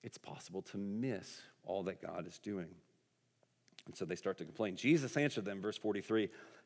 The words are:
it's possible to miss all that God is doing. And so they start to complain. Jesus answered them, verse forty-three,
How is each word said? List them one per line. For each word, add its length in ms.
it's 160
possible 440
to 160
miss 600
all 200
that 180
God 240
is 140
doing. 340
And 120
so 80
they 100
start 240
to 60
complain. 320
Jesus 400
answered 280
them, 160
verse 160
forty-three, 540